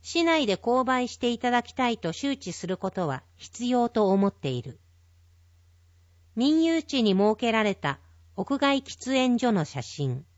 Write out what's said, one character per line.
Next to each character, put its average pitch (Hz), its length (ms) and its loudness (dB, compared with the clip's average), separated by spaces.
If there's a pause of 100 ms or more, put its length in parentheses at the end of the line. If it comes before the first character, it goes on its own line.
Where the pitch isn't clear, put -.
市 339 220 -2
内 320 220 2
で 196 100 0
購 247 280 0
買 247 220 0
し - 100 -10
て 240 140 -2
い 233 80 -2
た 247 140 0
だ 240 100 2
き - 100 -12
た 254 160 0
い 233 100 -2
と 160 140 -4
周 277 240 -4
知 185 160 -10
す - 140 -10
る 180 100 -4
こ 190 140 -4
と 180 160 -4
は 131 160 -4 (140)
必 - 300 -10
要 240 220 2
と 214 220 2
思 196 180 4
っ 196 60 -4
て - 140 -8
い 127 120 -4
る。 123 200 -14 (1500)
民 302 300 4
有 330 180 2
地 262 220 0
に 202 80 4
設 208 240 4
け 233 160 0
ら 220 100 2
れ 202 140 0
た 139 240 -4 (360)
屋 269 220 -4
外 277 240 2
喫 - 300 -8
煙 254 260 2
所 240 140 2
の 175 120 2
写 139 180 -8
真。 135 420 -6 (140)